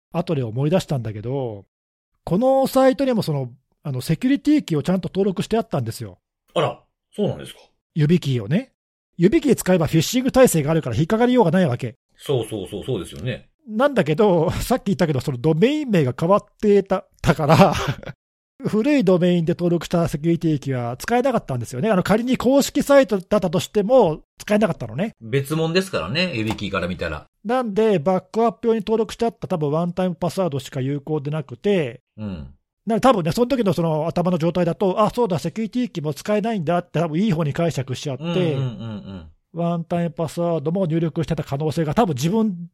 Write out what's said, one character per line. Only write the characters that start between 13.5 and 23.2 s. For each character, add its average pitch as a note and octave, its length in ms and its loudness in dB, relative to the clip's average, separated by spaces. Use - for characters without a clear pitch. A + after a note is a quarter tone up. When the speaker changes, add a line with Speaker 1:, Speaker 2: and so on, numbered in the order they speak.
Speaker 1:
な A#3 220 0
ん C#4 40 -6
だ G3+ 100 4
け D3+ 120 0
ど、 F3+ 400 4
<laughs> - 80 -4
さ A#3+ 120 0
っ B3+ 40 0
き - 60 -18
言 G3 100 0
っ - 20 0
た F3 100 2
け D3+ 60 0
ど、 B2+ 60 -2
そ C#3+ 120 -4
の B2 60 -6
ド D3+ 160 0
メ F3 160 4
イ D4+ 140 -2
ン B3 80 -6
名 E3 140 4
が B2 120 0
変 E3 120 0
わ G3+ 80 6
っ - 80 -8
て G3+ 220 6
た、 F#3 220 -4
た E3 140 4
か D#3 100 -2
ら、 E3 280 8
<laughs> - 460 -20
古 B3 320 2
い A#3+ 80 4
ド F3+ 140 2
メ F3+ 180 2
イ E3+ 40 0
ン D#3+ 40 -2
で E3+ 80 0
登 E3+ 180 -2
録 E3 140 -2
し - 40 -14
た E3 200 0
セ B2+ 100 -4
キ D#3 80 -6
ュ E3+ 40 4
リ E3+ 80 0
テ E3 100 -2
ィ D3+ 100 0
キ C3+ 120 -6
ー C3 40 -4
は A#2+ 220 -6
使 A#3 200 -2
え B3 40 2
な C4+ 100 0
か A#3 60 0
っ - 80 -6
た C3 100 -6
ん A#2+ 40 -4
で A2+ 60 -6
す - 80 -12
よ B2 80 -6
ね。 G#3+ 80 0
あ G#3 60 2
の、 F3+ 80 2
仮 A3+ 220 0
に B3+ 120 0
公 C4+ 240 4
式 - 220 -2
サ C#4 160 6
イ C4+ 80 6
ト G#3 100 0
だ G#3 200 0